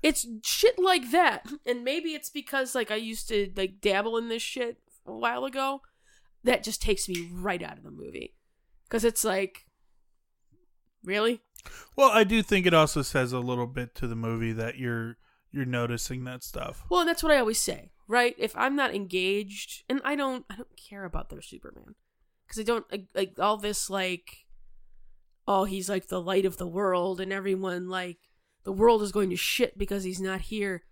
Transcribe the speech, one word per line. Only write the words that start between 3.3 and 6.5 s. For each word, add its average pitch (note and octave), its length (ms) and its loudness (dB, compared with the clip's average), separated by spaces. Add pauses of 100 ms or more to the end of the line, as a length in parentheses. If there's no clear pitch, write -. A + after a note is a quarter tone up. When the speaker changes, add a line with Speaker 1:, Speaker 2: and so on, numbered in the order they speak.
Speaker 1:
like, F#3+ 280 -4
dabble G#3 340 2
in A#3 140 -2
this A3+ 100 -4
shit A#3+ 380 -6 (260)
a - 100 -12
while A#3+ 300 -2
ago. C4+ 380 -4 (600)
That A#3+ 220 2